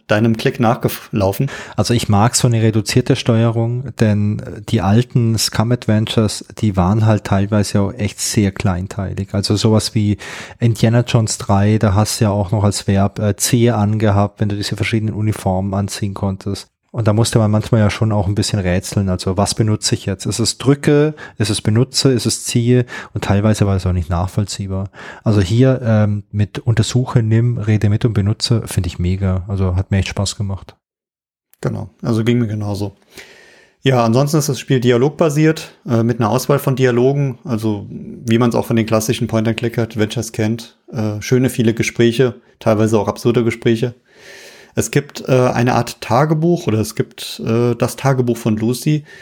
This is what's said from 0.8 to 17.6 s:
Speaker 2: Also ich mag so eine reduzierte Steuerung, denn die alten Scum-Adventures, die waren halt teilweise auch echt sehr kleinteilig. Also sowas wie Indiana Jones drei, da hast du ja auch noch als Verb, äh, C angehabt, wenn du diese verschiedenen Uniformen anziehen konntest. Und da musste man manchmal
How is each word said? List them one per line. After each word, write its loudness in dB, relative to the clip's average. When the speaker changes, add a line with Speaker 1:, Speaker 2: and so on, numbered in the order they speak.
Speaker 2:
Also 0
ich 0
mag 2
so 2
eine 2
reduzierte 2
Steuerung, 0
denn 2
die 0
alten 2
Scum-Adventures, 0
die 0
waren 2
halt 2
teilweise 0
auch -2
echt -6
sehr 0
kleinteilig. -4
Also 0
sowas 2
wie 0
Indiana 2
Jones 0
drei, 2
da 2
hast 0
du 2
ja 2
auch -2
noch 0
als 0
Verb, 0
äh, 0
C 2
angehabt, 2
wenn 0
du -2
diese -6
verschiedenen -2
Uniformen -2
anziehen -4
konntest. -6
Und -2
da 4
musste 2
man 4
manchmal 2